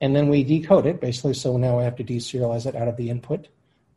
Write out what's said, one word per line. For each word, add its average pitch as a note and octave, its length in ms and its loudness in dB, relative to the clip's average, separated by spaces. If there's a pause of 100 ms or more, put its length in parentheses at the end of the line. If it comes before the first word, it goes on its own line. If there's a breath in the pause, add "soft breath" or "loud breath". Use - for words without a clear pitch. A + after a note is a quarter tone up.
and C3+ 120 2
then C#3+ 140 4
we C#3+ 160 4
decode D#3+ 420 4
it, E3+ 140 0
basically, B2+ 360 -2
so B2+ 200 -2
now B2 220 2
we B2 60 0
have A#2+ 140 -2
to B2+ 60 -6
deserialize A#2+ 600 -4
it C3 100 -6
out A#2 140 -2
of A2+ 80 -4
the A#2+ 120 -4
input, B2 380 -6 (500)